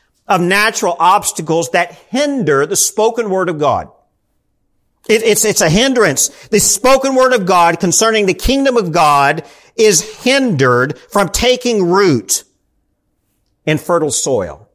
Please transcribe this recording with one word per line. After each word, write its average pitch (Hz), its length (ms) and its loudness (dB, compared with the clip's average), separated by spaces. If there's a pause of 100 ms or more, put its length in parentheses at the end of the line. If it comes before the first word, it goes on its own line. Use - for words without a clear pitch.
(280)
of 190 140 0
natural 202 580 -2
obstacles 165 720 0
that 175 220 -2 (160)
hinder 220 560 0
the 180 100 -6
spoken 226 540 -2
word 185 180 -2
of 160 120 -6
God. 104 300 -2 (1160)
It, 220 160 0
it's, 220 220 0
it's 202 160 -2
a 170 80 2
hindrance. 214 580 0 (220)
The 208 100 0
spoken 262 560 0
word 254 160 4
of 214 140 0
God 175 340 2
concerning 214 460 0
the 185 80 0
kingdom 269 420 0
of 190 160 -2
God 147 540 2 (320)
is - 440 0
hindered 147 760 0
from - 300 -2
taking 240 600 0
root 180 540 0 (1200)
in 151 120 -2
fertile 156 340 -2
soil. 92 640 -4